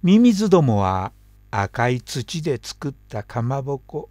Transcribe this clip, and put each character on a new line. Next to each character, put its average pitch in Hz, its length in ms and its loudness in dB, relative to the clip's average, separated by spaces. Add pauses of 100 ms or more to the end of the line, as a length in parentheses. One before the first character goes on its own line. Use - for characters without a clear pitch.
ミ 185 160 6
ミ 240 140 6
ズ 208 160 0
ど 180 120 6
も 117 180 2
は、 95 340 -2 (400)
赤 104 360 -2
い 127 120 -2
土 151 420 -10
で 143 180 -4
作 - 280 -12
っ 139 60 -10 (140)
た 107 140 -10
か - 200 -8
ま 131 200 -4
ぼ 139 160 -8
こ - 320 -14